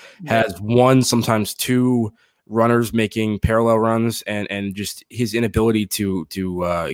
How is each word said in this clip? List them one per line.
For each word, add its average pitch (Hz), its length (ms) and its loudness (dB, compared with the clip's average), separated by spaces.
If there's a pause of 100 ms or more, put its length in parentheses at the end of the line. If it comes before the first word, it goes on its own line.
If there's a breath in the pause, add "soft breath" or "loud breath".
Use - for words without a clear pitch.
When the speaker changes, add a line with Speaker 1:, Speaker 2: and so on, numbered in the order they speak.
(240 loud breath)
Speaker 1:
Yeah. 113 200 2
Speaker 2:
has 95 160 -6
one, 123 440 4
sometimes 113 500 0
two 123 580 0 (360)
runners 117 440 2
making 110 480 -2
parallel 113 380 2
runs, 113 460 0
and, 104 260 -6
and 101 240 -6
just 101 360 -10
his 107 260 -4
inability 110 500 2
to, 95 420 -4
to, 90 360 -6
uh, 85 300 -2